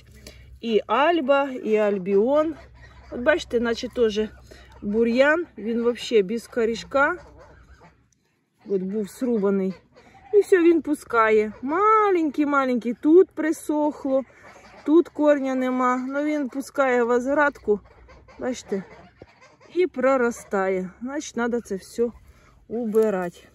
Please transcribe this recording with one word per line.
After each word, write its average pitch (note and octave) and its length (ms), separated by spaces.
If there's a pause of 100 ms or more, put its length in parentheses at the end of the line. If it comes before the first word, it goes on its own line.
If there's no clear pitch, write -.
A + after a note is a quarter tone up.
(600)
і A3+ 260
Альба, C#4 640
і A3 260
Альбіон. G#3 800 (560)
От B3+ 100
бачите, B3 400
наче A#3 280
теж A3 320 (640)
бур'ян, A#3+ 640 (120)
він A3+ 240
вообще A#3 400
без A3 240
корішка. C4+ 720 (1500)
От G3 160
був G3 280
срубаний. G3 640 (600)
І G#4 60
все, F#4 220
він E4 200
пускає. A3 680 (100)
Маленький-маленький, D4 1300
тут E4 360
присохло, D4+ 920 (640)
тут D#4 220
корня C#4+ 460
нема. B3+ 540
Ну C#4 160
він D4+ 240
пускає C4 560
возвратку, B3 760 (580)
бачите, A3 440 (920)
і F4+ 120
проростає. A3 1040 (120)
Значить, C#4 320
треба A#3+ 260
це G3+ 160
все A#3 340 (580)
убирати. G#3+ 680 (160)